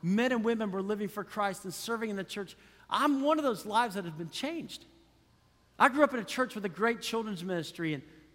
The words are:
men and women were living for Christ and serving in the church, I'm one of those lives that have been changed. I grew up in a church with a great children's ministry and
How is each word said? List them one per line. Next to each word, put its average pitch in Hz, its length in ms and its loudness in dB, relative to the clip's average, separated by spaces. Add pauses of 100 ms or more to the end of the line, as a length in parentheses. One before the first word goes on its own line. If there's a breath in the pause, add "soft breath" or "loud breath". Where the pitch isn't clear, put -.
men 220 280 2
and 226 120 2
women 220 280 0
were 190 120 -2
living 208 240 -2
for 202 160 -6
Christ 202 400 -2
and 180 100 -8
serving 226 380 -4
in 202 40 -4
the 190 80 -4
church, - 320 -8 (360 loud breath)
I'm 269 300 4
one 302 180 4
of 302 40 -2
those 226 220 0
lives 214 300 2
that 196 100 -2
have 160 120 -8
been 165 120 -6
changed. - 560 -8 (960)
I 247 100 8
grew 269 140 6
up 262 100 4
in 247 60 0
a 208 40 -4
church - 320 -2
with 208 100 -6
a 202 40 0
great 208 320 0
children's 214 420 -4
ministry 170 500 -2
and 135 100 -6 (320 loud breath)